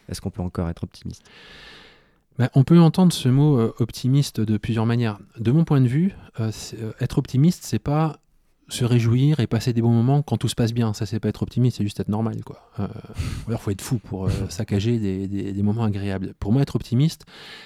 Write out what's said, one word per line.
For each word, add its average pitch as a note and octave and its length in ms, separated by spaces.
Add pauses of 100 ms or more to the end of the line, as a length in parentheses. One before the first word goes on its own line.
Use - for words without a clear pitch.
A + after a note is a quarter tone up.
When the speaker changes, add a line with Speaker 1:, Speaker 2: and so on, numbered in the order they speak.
Speaker 1:
est-ce - 140
qu'on G2+ 80
peut - 100
encore F2 300
être - 140
optimiste ? - 400 (1120)
Speaker 2:
Ben, B2 160
on C3+ 100
peut E3+ 160
entendre E3+ 320
ce - 160
mot, C#3 300
euh, A2+ 200
optimiste B2 640
de A2 160
plusieurs A2 300
manières. A#2 320 (200)
De A2+ 140
mon E3 120
point C#3+ 180
de B2 60
vue, E3 260 (260)
euh, A2 100
c'est, - 300
euh, A2 180
être - 200
optimiste, C#3+ 440
c'est - 160
pas D3+ 420 (500)
se - 140
réjouir B2 560
et A2 60
passer A#2+ 260
des A#2 80
bons A#2 140
moments B2+ 260
quand A#2+ 160
tout A2+ 100
se - 80
passe A#2 200
bien. A#2 180
Ça, G#2+ 140
c'est G#2+ 140
pas G#2+ 100
être - 120
optimiste, - 360
c'est G#2 60
juste G#2 160
être G2 100
normal, G#2+ 340
quoi. - 340
Euh, G2+ 80 (600)
ou - 20
alors, A2+ 140
faut - 80
être G2 100
fou - 160
pour, F#2 300
euh, - 40 (100)
<laughs> G2+ 100
saccager A2 480
des, G2 280
des, G2 280
des G2+ 80
moments G#2+ 220
agréables. G2 540
Pour G2+ 140
moi, C3+ 80
être C#3 160
optimiste, C3+ 480 (420)